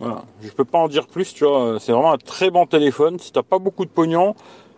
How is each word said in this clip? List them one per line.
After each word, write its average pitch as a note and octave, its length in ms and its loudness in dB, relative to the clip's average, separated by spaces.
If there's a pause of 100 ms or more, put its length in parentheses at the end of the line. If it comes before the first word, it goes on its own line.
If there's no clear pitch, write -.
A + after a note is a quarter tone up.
voilà. A#2+ 220 -8 (180)
Je G#2+ 100 -16
peux C#3 140 -2
pas E3+ 140 -2
en E3 100 2
dire C#3+ 180 -4
plus, F#3 260 -8
tu - 120 -4
vois, C#3+ 180 4
euh, A2+ 160 -2
c'est A#2+ 140 -4
vraiment C3+ 180 4
un C#3+ 80 0
très - 320 -2
bon F3 160 2
téléphone. D3+ 540 0
Si - 100 -18
t'as B2+ 140 -2
pas F#3+ 160 0
beaucoup F#3+ 240 -6
de D#3 60 -16
pognon, E3+ 440 0 (440)